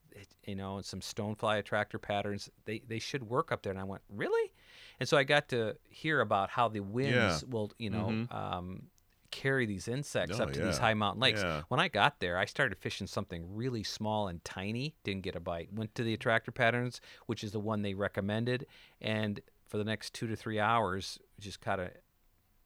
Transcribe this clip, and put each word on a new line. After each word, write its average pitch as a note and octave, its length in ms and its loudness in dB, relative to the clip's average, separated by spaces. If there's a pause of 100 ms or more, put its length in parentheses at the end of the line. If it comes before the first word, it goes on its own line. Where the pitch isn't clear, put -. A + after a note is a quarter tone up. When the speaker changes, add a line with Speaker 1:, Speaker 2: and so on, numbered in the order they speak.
(120)
Speaker 1:
it, - 160 -20 (160)
you G2+ 100 -6
know, F#2+ 220 -6
and F#2+ 80 -6
some F#2+ 160 -8
stonefly G#2+ 580 0
attractor G#2 400 0
patterns. G2+ 520 -2 (160)
They, A2 140 -4
they A2+ 180 -6
should C3+ 260 -4
work B2 260 0
up A#2 120 -2
there." G2+ 100 -2
And F#2+ 80 -4
I F#2+ 40 -4
went, F#2+ 260 -8
"Really?" F4+ 420 0 (480)
And C3 80 -2
so D#3+ 80 6
I C#3 80 6
got D3 240 4
to A2+ 300 0 (100)
hear D#3 320 0
about G2+ 300 2
how A#2+ 180 4
the A2 120 -2
winds A2 600 2
Speaker 2:
Yeah. B2+ 60 -12
Speaker 1:
will, A2 300 -2
you A2+ 120 -4
know, A2 180 0
Speaker 2:
Mm-hmm. A2+ 280 0
Speaker 1:
um, F#2+ 540 -6 (400)
carry C3+ 360 2
these G2 220 -4
insects A2+ 500 -2
Speaker 2:
Oh, A#2 60 2
Speaker 1:
up - 80 0
to - 80 0
these F#2 160 4
Speaker 2:
yeah. - 40 -2
Speaker 1:
high A2+ 140 6
mountain G#2 260 2
lakes. A2 220 4
Speaker 2:
Yeah. D#2+ 240 0
Speaker 1:
When B2+ 140 2
I F#3+ 80 2
got G#2+ 320 4
there, F2 180 0
I G2 60 2
started A2+ 340 0
fishing - 300 -6
something F2+ 480 -6
really A#2 260 -2
small G#2+ 460 -2
and E2+ 160 -8
tiny, A#2 580 -4
didn't F#2+ 200 -2
get F#2 120 -4
a E2+ 60 -6
bite. E2+ 320 -4
Went A2 240 -6
to B2 80 0
the A2+ 100 2
attractor A2+ 380 2
patterns, B2 480 2 (260)
which A2 160 -2
is G#2+ 80 -4
the A2 80 -2
one G#2+ 240 0
they G2 120 -2
recommended, G#2+ 720 0 (360)
and G#2+ 400 0 (260)
for - 100 -4
the G#2+ 60 2
next G#2+ 320 -4
two A#2+ 140 -4
to G#2+ 80 -2
three G#2+ 240 -2
hours, G#2 580 2 (220)
just G2 200 -12
caught G2 200 0
a, F2+ 100 -4 (760)